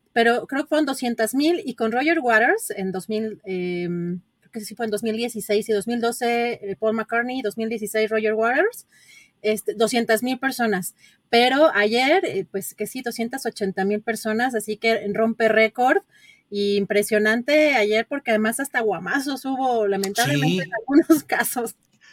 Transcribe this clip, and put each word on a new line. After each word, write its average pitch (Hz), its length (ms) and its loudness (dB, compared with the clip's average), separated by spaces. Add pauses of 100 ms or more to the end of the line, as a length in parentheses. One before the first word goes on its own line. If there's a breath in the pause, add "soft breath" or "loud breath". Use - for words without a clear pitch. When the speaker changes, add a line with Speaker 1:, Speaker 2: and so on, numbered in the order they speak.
(140)
Speaker 1:
pero 233 320 2
creo 277 160 -2
que 302 60 -18
fueron 311 180 2
doscientas 240 480 -2
mil 311 300 2
y 240 100 -6
con 220 180 -2
Roger 302 280 0
Waters 247 500 2
en 190 220 -4
dos 190 180 -8
mil, 220 340 -4
em, 175 760 -4 (200)
creo - 120 -20
que 226 80 -10
sí 208 140 -12
fue 226 120 -4
en 214 40 -6
dos 202 120 -4
mil 220 160 -2
dieciséis 220 500 -2
y 226 40 -2
dos 202 140 0
mil 240 140 -2
doce, 240 520 -2 (180)
eh, 190 80 -8
Paul 220 160 0
McCartney, 240 480 -2
dos 208 160 -6
mil 220 100 -4
dieciséis 220 420 -2
Roger 220 220 0
Waters, 247 540 0 (560 soft breath)
este, 214 320 -2
doscientas 226 480 2
mil 254 160 -2
personas, 226 560 -2 (340 soft breath)
pero 262 460 6
ayer, 247 500 2
eh, 190 260 -4
pues - 240 -8
que 214 120 -6
sí, 254 160 -10
doscientas 233 420 -6
ochenta 196 400 -4
mil 208 160 0
personas, 226 540 -2
así 214 240 -4
que 226 340 0
rompe 220 360 2
récord, 220 500 4 (560 soft breath)
y 202 220 0
impresionante 220 1000 2
ayer 214 300 2
porque 277 240 -6
además 220 300 0
hasta 269 200 -4
guamazos 233 680 -2
hubo, 254 400 0
lamentablemente, 196 800 0
Speaker 2:
Sí. 175 40 -10
Speaker 1:
en - 60 -20
algunos 294 500 4
<laughs> - 0 -
casos. 233 500 -4 (380 soft breath)